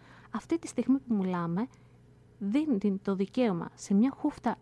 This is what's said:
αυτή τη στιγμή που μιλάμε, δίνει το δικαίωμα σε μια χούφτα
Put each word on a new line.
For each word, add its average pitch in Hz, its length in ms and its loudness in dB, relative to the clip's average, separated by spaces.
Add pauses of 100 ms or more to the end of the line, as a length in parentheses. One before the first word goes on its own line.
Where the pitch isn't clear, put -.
(320)
αυτή 330 280 -4
τη - 80 -12
στιγμή 254 320 0
που 226 160 -2
μιλάμε, 185 520 -2 (720)
δίνει 208 600 0
το 196 140 -2
δικαίωμα 190 580 0
σε - 200 -4
μια 233 180 6
χούφτα - 500 -4